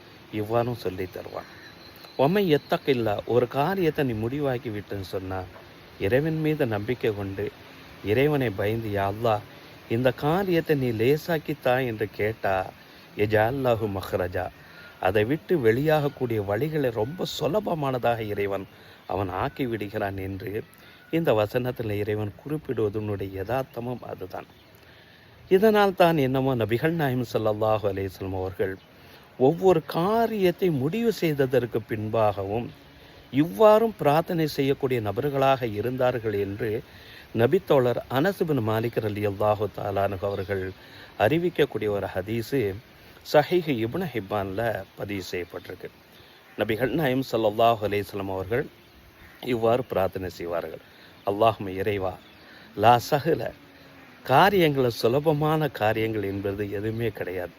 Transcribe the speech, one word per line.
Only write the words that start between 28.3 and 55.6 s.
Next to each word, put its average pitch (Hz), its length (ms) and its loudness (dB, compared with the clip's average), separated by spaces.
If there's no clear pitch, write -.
அவர்கள் 95 380 -4
ஒவ்வொரு 165 480 4
காரியத்தை 196 840 0
முடிவு 165 420 0
செய்ததற்கு 131 680 0
பின்பாகவும் 107 880 -2
இவ்வாறும் 214 680 6
பிரார்த்தனை 160 480 2
செய்யக்கூடிய 135 540 0
நபர்களாக 135 680 0
இருந்தார்கள் 117 720 -2
என்று 101 320 -4
நபித்தோழர் 127 640 4
அனஸ் 180 340 0
பின் 143 180 0
மாலிக் 110 360 0
ரலியல்லாஹு 104 720 0
தஆலா 101 340 -4
அன்ஹு 98 220 -4
அவர்கள் 98 380 -4
அறிவிக்கக்கூடிய 143 720 0
ஒரு 98 160 -2
ஹதீஸு 110 540 -4
சஹீஹ் 156 520 2
இப்னு 123 300 -4
ஹிப்பான்ல 101 540 -4
பதிவு 98 280 -8
செய்யப்பட்டிருக்கு. - 640 -12
நபிகள் 110 360 -2
நாயகம் 131 380 0
ஸல்லல்லாஹு 113 540 2
அலைஹி 101 200 -2
வஸல்லம் 98 280 -8
அவர்கள் 98 320 -4
இவ்வாறு 117 400 2
பிரார்த்தனை 95 460 -2
செய்வார்கள், 85 520 -8
"அல்லாஹும்ம 104 480 2
இறைவா, 95 400 -2
லா 110 240 8
சஹல", 147 420 0
காரியங்களை 147 640 6
சுலபமான 147 800 2